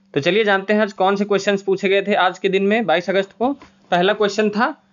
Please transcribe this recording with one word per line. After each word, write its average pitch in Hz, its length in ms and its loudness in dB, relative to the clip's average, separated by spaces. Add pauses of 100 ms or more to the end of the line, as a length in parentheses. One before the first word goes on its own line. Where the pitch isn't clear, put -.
(140)
तो 147 60 0
चलिए 185 240 2
जानते 196 280 0
हैं 214 80 2
आज 208 120 -2
कौन 196 240 0
से 208 80 -2
क्वेश्चंस 202 380 -2
पूछे 196 260 -2
गए 196 140 2
थे 202 120 -2
आज 180 240 0
के 190 100 -2
दिन 190 140 0
में, 214 240 0
बाईस 175 240 0
अगस्त 190 280 -2
को। 254 140 0 (380)
पहला 180 220 2
क्वेश्चन 208 380 0
था, 240 320 -2 (100)